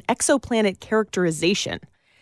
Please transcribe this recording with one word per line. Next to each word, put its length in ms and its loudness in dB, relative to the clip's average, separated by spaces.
exoplanet 720 0
characterization. 960 0